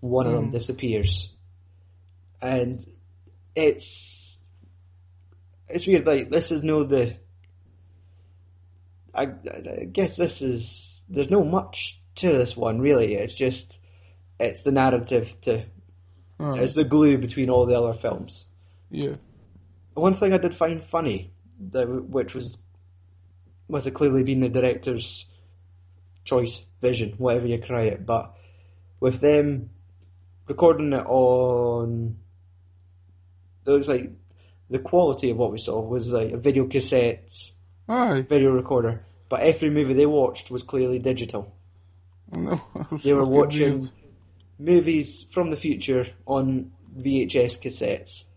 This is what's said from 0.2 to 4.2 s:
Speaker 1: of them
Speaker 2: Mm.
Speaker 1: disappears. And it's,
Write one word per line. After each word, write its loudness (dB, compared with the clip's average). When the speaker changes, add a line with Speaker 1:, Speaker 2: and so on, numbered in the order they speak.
Speaker 1:
of 0
them 0
Speaker 2:
Mm. -8
Speaker 1:
disappears. -2
And -2
it's, -2